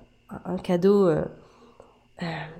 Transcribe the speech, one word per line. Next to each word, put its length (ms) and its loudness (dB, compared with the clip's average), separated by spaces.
un, 240 -10
un 40 -4
cadeau, 500 4
euh, 160 2
euh, 40 -6